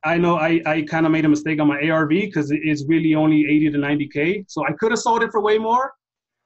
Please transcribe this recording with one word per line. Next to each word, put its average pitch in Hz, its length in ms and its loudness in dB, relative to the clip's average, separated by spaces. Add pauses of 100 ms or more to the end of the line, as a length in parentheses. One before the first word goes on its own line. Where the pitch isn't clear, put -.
I 165 140 0
know 175 200 2
I, 165 280 0
I 156 180 0
kinda 160 260 0
made 160 160 2
a 151 40 4
mistake 151 320 0
on 147 60 2
my 143 140 0
A 156 80 0
R 160 160 0
V 180 240 0
'cause 143 220 -4
it 160 120 -2
is 147 240 -2
really 160 280 2
only 156 300 4
eighty 151 260 2
to 143 60 -4
ninety 143 300 -2
K. 170 400 -4
So 147 200 -6
I 147 60 -2
coulda 220 240 -2
sold 226 260 0
it 226 80 -2
for 220 100 -2
way 214 160 2
more, 233 360 -2 (520)